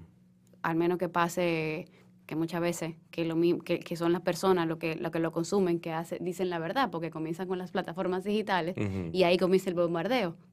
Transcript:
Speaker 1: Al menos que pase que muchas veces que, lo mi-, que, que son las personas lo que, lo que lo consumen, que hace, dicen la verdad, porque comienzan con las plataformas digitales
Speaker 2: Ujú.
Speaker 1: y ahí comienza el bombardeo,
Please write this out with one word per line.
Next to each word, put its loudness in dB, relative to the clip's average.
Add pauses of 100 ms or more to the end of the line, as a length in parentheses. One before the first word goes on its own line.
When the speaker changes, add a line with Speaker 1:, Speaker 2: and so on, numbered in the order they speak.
(640)
Speaker 1:
Al 0
menos 2
que -2
pase 0 (360)
que -8
muchas 0
veces -2 (180)
que, -2
lo -2
mi-, 4
que, -2
que -10
son 2
las 0
personas 2
lo -4
que, -2
lo -6
que 0
lo 0
consumen, 2
que -8
hace, -6
dicen -4
la -2
verdad, 0
porque -4
comienzan -6
con -4
las -8
plataformas -2
digitales 0
Speaker 2:
Ujú. -2
Speaker 1:
y 4
ahí 6
comienza 4
el -2
bombardeo, 2 (180)